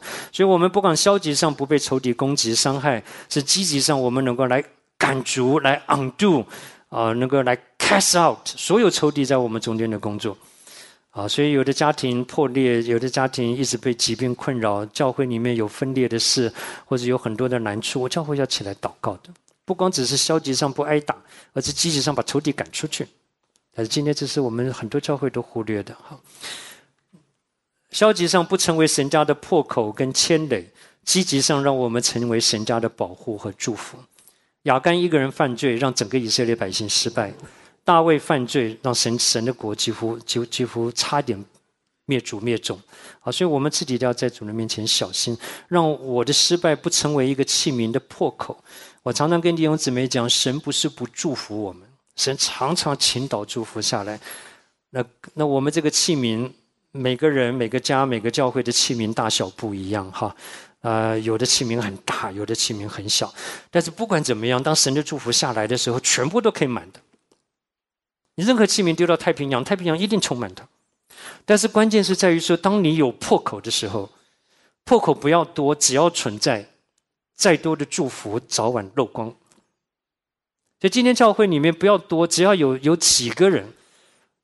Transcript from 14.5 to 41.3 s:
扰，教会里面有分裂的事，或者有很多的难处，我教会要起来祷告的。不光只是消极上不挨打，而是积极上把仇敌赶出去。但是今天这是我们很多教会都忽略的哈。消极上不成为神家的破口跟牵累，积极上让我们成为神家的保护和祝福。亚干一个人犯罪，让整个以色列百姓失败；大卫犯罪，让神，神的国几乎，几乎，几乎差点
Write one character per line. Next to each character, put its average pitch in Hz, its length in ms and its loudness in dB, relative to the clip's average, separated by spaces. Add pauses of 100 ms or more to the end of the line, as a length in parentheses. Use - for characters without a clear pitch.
扰， 104 280 -2
教 131 240 0
会 135 140 -2
里 120 140 -2
面 120 160 0
有 110 120 0
分 131 280 -6
裂 127 120 2
的 113 120 -2
事， 117 320 0 (340)
或 131 120 -2
者 120 80 -6
有 127 120 2
很 113 180 -6
多 127 140 0
的 123 100 0
难 107 220 -4
处， - 200 -4
我 127 80 -2
教 165 140 -2
会 147 140 -4
要 139 80 0
起 - 180 -4
来 98 120 -8
祷 - 240 -6
告 - 180 -4
的。 - 120 -20 (360)
不 190 80 -2
光 185 160 2
只 135 160 -2
是 135 120 -2
消 160 200 2
极 139 160 -2
上 139 160 0
不 131 140 -4
挨 151 160 0
打， - 160 -4 (380)
而 135 80 -4
是 151 100 -4
积 170 180 -2
极 147 120 0
上 143 120 0
把 120 100 -2
仇 - 180 -2
敌 147 100 -2
赶 - 180 -6
出 - 160 -8
去。 - 220 -6 (680)
但 113 120 -4
是 110 40 -6
今 147 140 0
天 147 100 2
这 143 140 -6
是 147 140 -2
我 127 80 0
们 123 240 -2
很 110 160 -8
多 143 100 -2
教 143 160 -2
会 135 140 -2
都 120 120 -4
忽 113 220 -6
略 104 200 -4
的 - 120 -18
哈。 - 240 -20 (1700)
消 214 220 4
极 175 160 0
上 170 180 4
不 190 120 2
成 165 180 0
为 160 100 6
神 143 240 2
家 151 140 4
的 147 120 2
破 156 280 0
口 110 260 -2
跟 131 240 -2
牵 156 360 2
累， 98 200 -4 (360)
积 190 180 2
极 147 160 0
上 139 240 2
让 139 140 2
我 127 100 0
们 117 140 -2
成 120 260 -2
为 113 100 0
神 110 280 0
家 117 120 0
的 113 120 -2
保 - 180 -6
护 101 300 -10
和 101 160 -10
祝 - 200 -6
福。 - 240 -14 (640)
亚 131 140 2
干 170 220 2
一 175 80 2
个 160 100 2
人 135 140 0
犯 127 240 0
罪， 120 220 0
让 127 160 0
整 107 160 -2
个 131 100 0
以 117 80 -4
色 117 160 0
列 117 100 2
百 107 160 -4
姓 101 200 -4
失 - 200 -2
败； 104 220 -4 (540)
大 170 160 6
卫 160 180 4
犯 131 260 0
罪， 113 360 -2
让 127 120 0
神， 117 240 0
神 117 280 0
的 127 80 -2
国 107 200 -8
几 107 200 -2
乎， 113 260 -4
几 117 200 -4
乎， 120 60 -2
几 123 200 -4
乎 117 260 -4
差 143 300 -2
点 104 200 -4 (640)